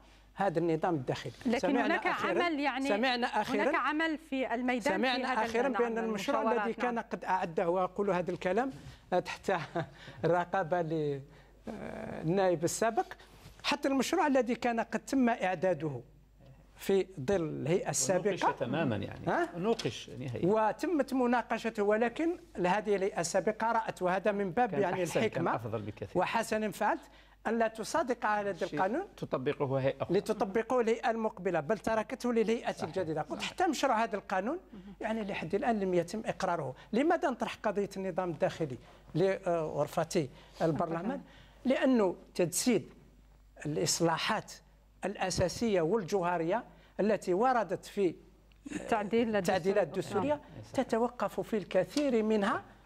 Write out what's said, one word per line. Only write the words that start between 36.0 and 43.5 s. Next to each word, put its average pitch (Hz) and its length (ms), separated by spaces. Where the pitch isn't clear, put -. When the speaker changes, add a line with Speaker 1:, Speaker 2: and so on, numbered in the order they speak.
Speaker 1:
إقراره. 170 480
لماذا 311 380
نطرح 220 240
قضية 202 420
النظام 185 340
الداخلي 151 480
لغرفتي 160 1120
البرلمان؟ 170 580
لأنه 254 520
تجسيد 180 600